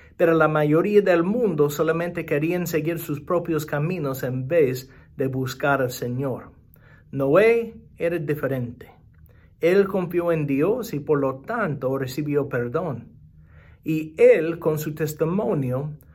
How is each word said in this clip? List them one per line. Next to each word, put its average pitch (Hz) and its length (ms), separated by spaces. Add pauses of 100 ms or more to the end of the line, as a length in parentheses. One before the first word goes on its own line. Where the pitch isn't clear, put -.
(160)
pero 170 180
la 160 140
mayoría 156 540
del 180 220
mundo 180 460
solamente 165 560
querían 165 420
seguir 165 320
sus 151 200
propios 170 460
caminos 147 580
en 131 240
vez 135 420 (280)
de 135 100
buscar 131 540
al 123 100
Señor. 127 600 (600)
Noé 196 640 (220)
era 175 200
diferente. 135 760 (680)
Él 190 280
confió 175 440
en 160 140
Dios 165 480
y 147 60
por 143 200
lo 135 200
tanto 143 580
recibió 143 500
perdón. 127 640 (720)
Y 156 340
él, 170 420
con 156 200
su 151 160
testimonio, 156 960 (240)